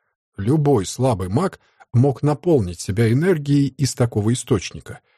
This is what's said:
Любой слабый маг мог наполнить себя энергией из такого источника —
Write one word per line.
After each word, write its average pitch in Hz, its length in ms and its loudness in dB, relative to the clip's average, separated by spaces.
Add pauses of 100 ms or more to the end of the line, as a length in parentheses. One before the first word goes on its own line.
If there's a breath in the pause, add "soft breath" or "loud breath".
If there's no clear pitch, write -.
(360)
Любой 127 500 0
слабый 110 420 -2
маг 147 320 -2 (320 soft breath)
мог 131 300 2
наполнить 143 580 0
себя 110 300 0
энергией 143 580 2
из - 260 -4
такого 110 380 0
источника — - 680 -4 (180)